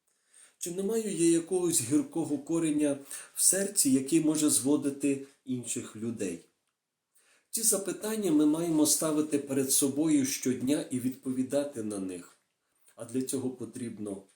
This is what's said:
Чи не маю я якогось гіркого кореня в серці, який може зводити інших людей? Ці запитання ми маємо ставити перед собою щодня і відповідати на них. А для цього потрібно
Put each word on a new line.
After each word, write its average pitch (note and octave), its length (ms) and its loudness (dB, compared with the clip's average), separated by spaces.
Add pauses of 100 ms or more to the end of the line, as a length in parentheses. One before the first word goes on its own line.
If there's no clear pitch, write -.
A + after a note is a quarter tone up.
(580)
Чи F3 140 -6
не F#3 120 -4
маю A3 280 0
я E3 180 4
якогось E3 520 2
гіркого C#3+ 560 0
кореня D3 640 0 (340)
в - 80 -4
серці, F#3+ 480 2
який C3+ 320 4
може D3+ 280 2
зводити C#3 800 0 (180)
інших B2 500 -6
людей? G#2 500 -6 (1040)
Ці - 120 -4
запитання G#3 680 0
ми D3+ 140 6
маємо D#3 400 2
ставити D3+ 540 2
перед C3+ 320 -2
собою C#3+ 540 2
щодня B2+ 560 -2 (100)
і B2 80 -2
відповідати C3 840 -4
на G#2 160 -6
них. F#2 380 -10 (580)
А A#2 100 -12
для B2 160 -4
цього C3 280 -4
потрібно G#2 720 -8 (120)